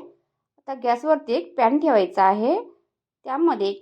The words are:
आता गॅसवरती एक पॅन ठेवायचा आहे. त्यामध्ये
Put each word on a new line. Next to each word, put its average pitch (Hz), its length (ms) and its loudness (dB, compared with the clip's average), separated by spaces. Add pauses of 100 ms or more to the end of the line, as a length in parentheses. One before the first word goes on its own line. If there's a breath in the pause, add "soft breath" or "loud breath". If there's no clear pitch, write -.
(560)
आता - 180 -14
गॅसवरती 247 580 -2
एक 330 240 -4
पॅन 240 220 2
ठेवायचा 208 460 2
आहे. 220 360 0 (640)
त्यामध्ये 262 580 0